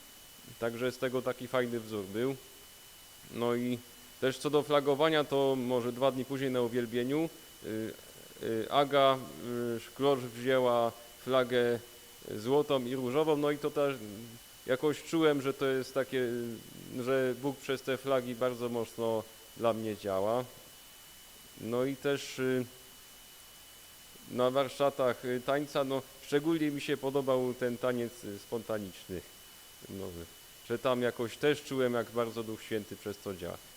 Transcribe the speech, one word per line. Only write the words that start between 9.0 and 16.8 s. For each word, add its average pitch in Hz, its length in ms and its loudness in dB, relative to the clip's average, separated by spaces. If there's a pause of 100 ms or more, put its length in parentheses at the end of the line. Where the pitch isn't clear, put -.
y, 113 40 -6
Szklarz 135 400 2
wzięła 120 720 2 (320)
flagę 120 560 2 (580)
złotą 135 480 2
i 123 100 -2
różową, 143 420 2
no 147 140 2
i 147 60 -2
to 147 140 -2
też 143 240 2 (720)
jakoś 139 380 0
czułem, 156 380 4
że 135 120 0
to 139 120 -2
jest 131 280 0
takie, 131 240 0
y, 120 840 -4